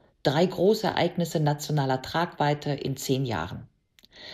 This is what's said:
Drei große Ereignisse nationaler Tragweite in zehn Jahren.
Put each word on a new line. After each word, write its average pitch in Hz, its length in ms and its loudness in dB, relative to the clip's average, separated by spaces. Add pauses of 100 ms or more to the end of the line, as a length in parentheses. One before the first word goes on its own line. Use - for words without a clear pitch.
(220)
Drei 147 240 4
große 196 400 2
Ereignisse 170 540 0
nationaler 147 640 0
Tragweite 151 640 0
in 135 260 -4
zehn 135 300 0
Jahren. 92 400 -4 (680)